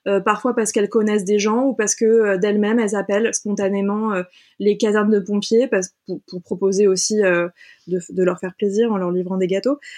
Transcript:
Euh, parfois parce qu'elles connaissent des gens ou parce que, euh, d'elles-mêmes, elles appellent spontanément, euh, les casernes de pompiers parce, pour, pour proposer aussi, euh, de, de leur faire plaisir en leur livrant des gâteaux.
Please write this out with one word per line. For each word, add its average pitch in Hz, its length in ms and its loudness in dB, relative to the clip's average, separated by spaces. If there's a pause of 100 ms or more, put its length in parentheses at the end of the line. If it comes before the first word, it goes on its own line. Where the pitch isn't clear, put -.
Euh, 196 120 2
parfois 240 340 0
parce 220 160 -2
qu'elles 208 180 0
connaissent 214 360 0
des 202 160 0
gens 220 240 0
ou 269 80 0
parce 208 240 -2
que, - 80 -2
euh, 220 340 4
d'elles-mêmes, 208 400 2
elles 214 160 0
appellent 208 400 0
spontanément, 202 760 -2
euh, 185 100 -2 (380)
les 202 160 2
casernes 214 340 2
de 208 80 4
pompiers 202 480 0
parce, 190 280 -2 (120)
pour, 185 220 -8
pour 180 140 -12
proposer 196 440 0
aussi, 196 380 2
euh, 175 240 2 (400)
de, 180 120 -2 (100)
de 185 120 0
leur 180 160 -2
faire 185 160 -10
plaisir 214 380 -2
en 202 60 -2
leur 180 120 -4
livrant 180 260 -4
des 185 120 -2
gâteaux. 196 320 -2 (180)